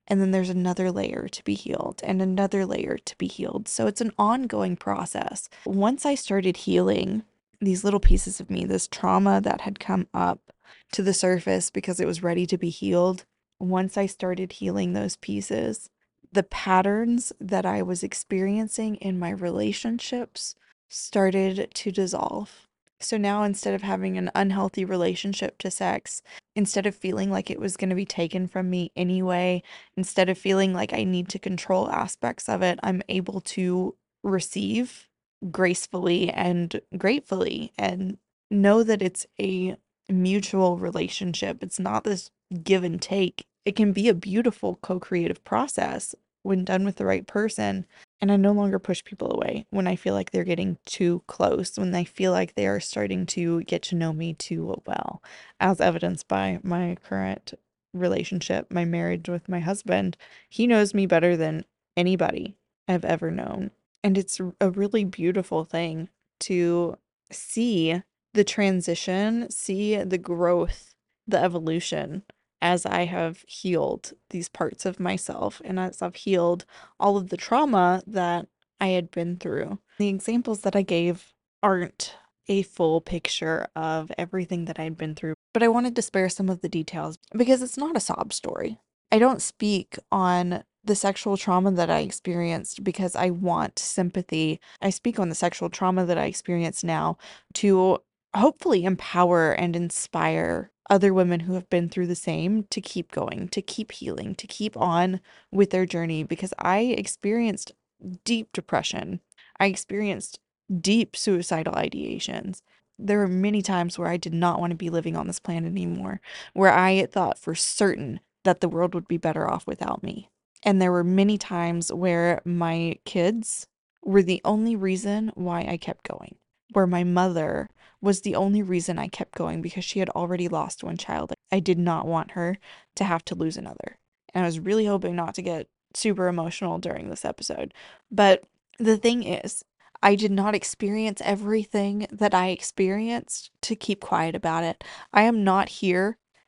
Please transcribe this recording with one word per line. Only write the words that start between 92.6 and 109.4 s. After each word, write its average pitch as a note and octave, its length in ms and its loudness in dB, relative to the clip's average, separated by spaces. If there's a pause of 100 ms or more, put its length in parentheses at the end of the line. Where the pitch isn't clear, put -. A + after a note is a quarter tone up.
because F#3 320 -2
I F#3 140 2
want F3 480 -2
sympathy. E3 800 -2 (220)
I G3 80 0
speak A3+ 300 -2
on F3+ 100 0
the D#3+ 60 -6
sexual E3+ 340 -2
trauma F#3 360 0
that E3+ 120 2
I C#3+ 80 0
experience - 580 -4
now D#3+ 340 -2 (380)
to F#3 440 4 (360)
hopefully A3 500 4
empower F3+ 640 4
and F3 240 0
inspire D#3+ 960 -2 (180)
other G3 240 6
women F3+ 280 4
who F3+ 120 -2
have F3+ 160 -4
been F3 180 2
through F3+ 200 -2
the F3 80 -2
same F3 480 0
to - 180 -6
keep - 300 -8
going, - 380 -4
to G3+ 120 -6
keep - 300 -8
healing, - 440 -8
to - 120 -12
keep - 280 -8
on F3+ 460 2 (300)
with G3 180 6
their F#3 160 2
journey, E3 380 -2
because F#3 340 -6
I F#3 220 2
experienced A3+ 920 -2 (520)
deep A3+ 260 -2
depression. - 720 -4 (380)